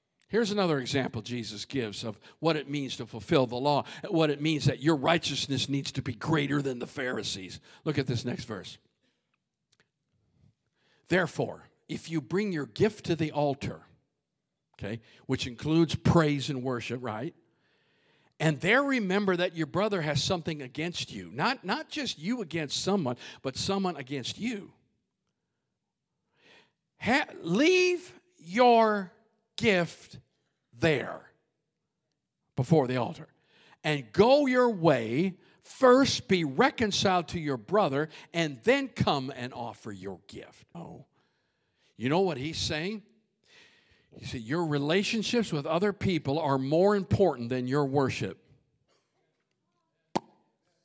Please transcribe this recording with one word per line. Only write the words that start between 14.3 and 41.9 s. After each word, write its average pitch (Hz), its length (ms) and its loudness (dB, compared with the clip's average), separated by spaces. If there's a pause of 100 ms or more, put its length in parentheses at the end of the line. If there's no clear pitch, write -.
okay, 110 260 -8 (240)
which 131 200 -2
includes 151 480 0
praise 147 560 4
and 131 140 -4
worship, 123 400 -4
right? 120 320 -6 (1040)
"And 151 220 0
there 220 200 4
remember 208 540 2
that 175 220 0
your 156 100 -2
brother 190 340 0
has 151 220 0
something 165 380 -2
against 151 500 -8
you." 92 220 -12
Not, 214 320 -2
not 294 240 -4
just 277 280 -6
you 220 240 -4
against 156 400 -6
someone, 156 360 0 (240)
but 131 160 -6
someone 190 400 -2
against 135 420 -8
you. 214 320 -8 (2250)
"Ha-, 254 260 2 (140)
leave 349 760 2 (200)
your 214 720 4 (460)
gift 185 600 0 (600)
there 127 500 0 (1300)
before 135 320 4
the 127 80 -2
altar 127 320 -4 (560)
and 143 300 -2
go 262 320 6
your 254 240 4
way. 160 640 2 (260)
First - 680 4
be 175 160 4
reconciled 185 840 2
to 175 120 -8
your 143 180 -2
brother 151 500 0 (260)
and 151 300 -2
then 269 240 2
come 139 480 -2
and 123 180 -8
offer 117 380 -10
your 92 360 -12
gift." - 360 -18 (100)
Oh. - 320 -16 (920)